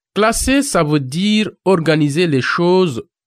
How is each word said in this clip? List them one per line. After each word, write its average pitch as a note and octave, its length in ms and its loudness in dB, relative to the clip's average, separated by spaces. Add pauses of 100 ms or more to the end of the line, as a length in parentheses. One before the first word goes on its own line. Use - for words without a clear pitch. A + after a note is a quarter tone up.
(140)
Classer, A#3 480 0
ça G3+ 200 -2
veut D3+ 180 0
dire F#3+ 500 0 (140)
organiser D#3 600 2
les C3+ 160 0
choses F3 600 0 (240)